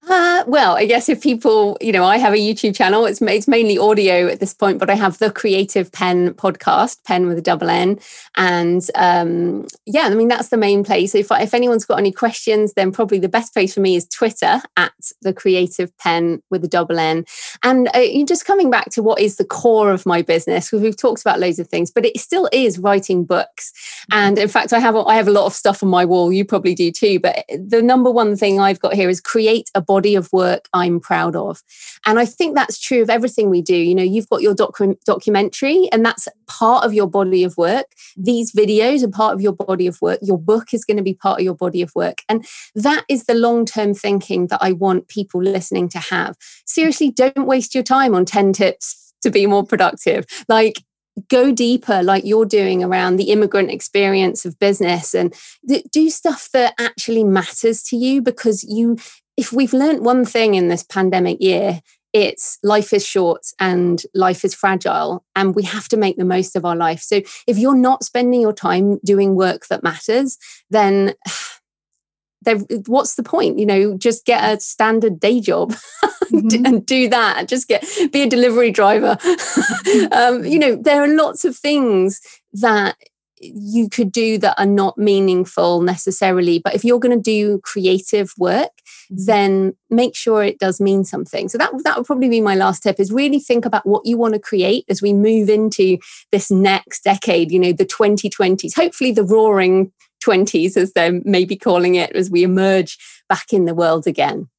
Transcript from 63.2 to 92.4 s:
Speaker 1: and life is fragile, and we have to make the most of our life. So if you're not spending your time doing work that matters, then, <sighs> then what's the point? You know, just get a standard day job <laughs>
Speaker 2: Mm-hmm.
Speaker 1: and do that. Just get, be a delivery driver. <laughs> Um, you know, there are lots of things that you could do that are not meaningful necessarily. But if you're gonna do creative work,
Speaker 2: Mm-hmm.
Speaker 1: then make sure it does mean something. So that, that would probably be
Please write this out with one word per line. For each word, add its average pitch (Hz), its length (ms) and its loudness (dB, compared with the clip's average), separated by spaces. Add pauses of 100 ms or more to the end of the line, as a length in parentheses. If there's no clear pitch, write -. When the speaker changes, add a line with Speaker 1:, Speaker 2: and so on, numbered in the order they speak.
Speaker 1:
and 180 380 0 (180)
life 185 300 0
is 190 100 -2
fragile, 180 720 -4 (100)
and 190 200 0
we 208 100 -2
have 196 240 -10
to 233 80 0
make 202 220 0
the 185 60 -2 (120)
most 185 200 -4
of 175 80 -6
our 170 120 -2
life. 165 240 -2
So - 160 -2 (300)
if 233 120 0
you're 254 320 4
not 262 140 -2
spending 247 360 0
your 214 120 2
time 196 520 0
doing 196 300 2
work 185 340 -2
that - 140 -4
matters, 226 540 -2 (340)
then, 196 440 2 (120)
<sighs> - 1160 -18
then 214 240 0 (200)
what's 240 280 0
the - 80 -6
point? - 360 -2
You 208 80 0
know, 202 300 2
just 226 280 -2
get 233 180 2 (100)
a 214 80 -4
standard 220 600 0
day 226 200 2
job 175 380 -2
<laughs> - 60 -20 (480)
Speaker 2:
Mm-hmm. 226 320 2
Speaker 1:
and 247 220 2
do 254 240 0
that. 214 360 0
Just 254 220 -6
get, - 160 0 (260)
be 277 120 0
a 269 60 0
delivery 240 420 2
driver. 214 520 2
<laughs> - 40 -2 (840)
Um, 247 340 2
you 320 120 0
know, 269 180 2
there 285 260 2
are 294 120 2
lots 311 300 -2
of 277 100 -2
things 226 640 0 (340)
that 208 420 0 (420)
you 208 520 -4
could 202 200 -2
do 220 280 0
that 185 200 0
are 196 60 2 (180)
not 196 140 -2
meaningful 185 840 0
necessarily. 180 760 0
But 196 160 -4
if 202 120 -2
you're 240 140 4
gonna 247 180 2
do 208 460 0
creative 190 760 -2
work, 185 320 0 (400)
Speaker 2:
Mm-hmm. 190 160 -6
Speaker 1:
then 196 500 2 (140)
make 240 260 2
sure 214 260 0
it 202 160 -2
does 190 220 -2
mean 196 240 2
something. - 460 -8
So 233 80 -8
that, 330 120 0 (140)
that 302 140 -2
would 247 80 -6
probably 254 240 0
be 233 100 2